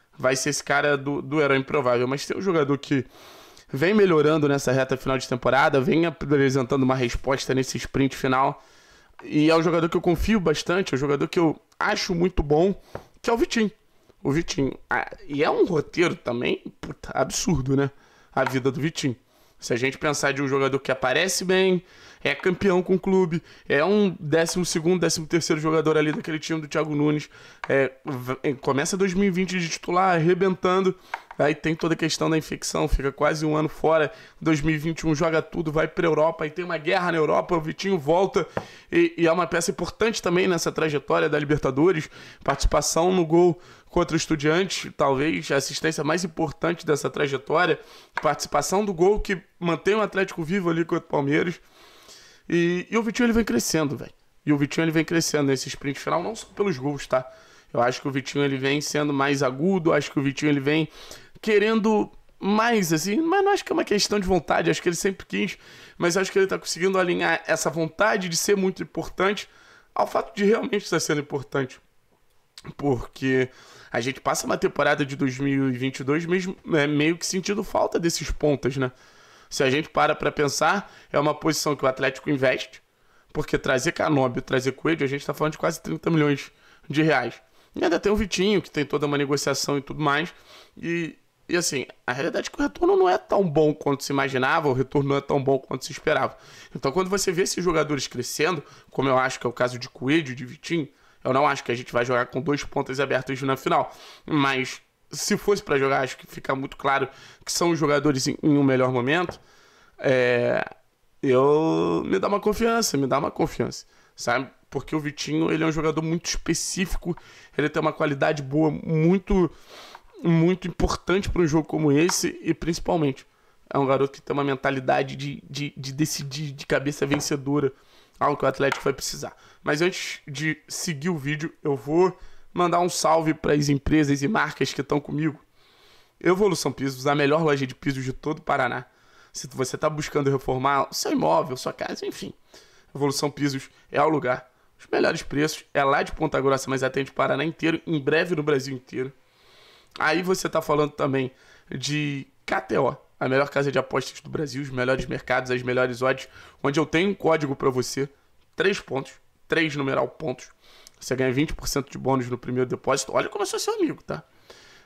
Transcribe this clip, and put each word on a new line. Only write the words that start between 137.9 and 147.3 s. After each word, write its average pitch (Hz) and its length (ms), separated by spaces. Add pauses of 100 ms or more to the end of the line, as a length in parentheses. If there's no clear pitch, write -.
de 127 120
todo 156 240
o - 40
Paraná. 131 440 (440)
Se - 220
você 127 240
tá 156 140
buscando 147 400
reformar 135 600
o - 40
seu - 180
imóvel, 160 460
sua - 160
casa, - 320
enfim, - 260 (640)
Evolução 143 360
Pisos 139 380 (240)
é 135 80
o 151 80
lugar. 131 420 (300)
Os - 100
melhores - 320
preços, 151 520
é 139 100
lá 143 180
de 190 100
Ponta 139 280
Grossa, 135 300
mas 131 120
atende 135 280
o - 40
Paraná 135 300